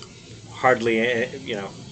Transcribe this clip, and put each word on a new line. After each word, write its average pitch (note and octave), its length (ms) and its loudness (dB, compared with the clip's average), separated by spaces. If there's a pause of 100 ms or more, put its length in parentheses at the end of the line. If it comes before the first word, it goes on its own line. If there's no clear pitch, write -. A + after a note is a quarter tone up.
(500)
hardly, A#2 500 4
eh, B2 420 0
you C3 120 -6
know, G2 160 -4 (220)